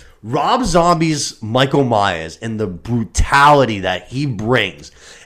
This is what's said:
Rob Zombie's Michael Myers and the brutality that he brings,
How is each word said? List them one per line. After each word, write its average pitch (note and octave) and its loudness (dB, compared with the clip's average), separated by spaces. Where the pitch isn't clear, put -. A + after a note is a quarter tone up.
Rob D#3 -2
Zombie's E3 0
Michael C3+ 0
Myers G2 -2
and A2+ -8
the A2 -4
brutality A#2 2
that F#2 -4
he C3+ -6
brings, G#2+ -2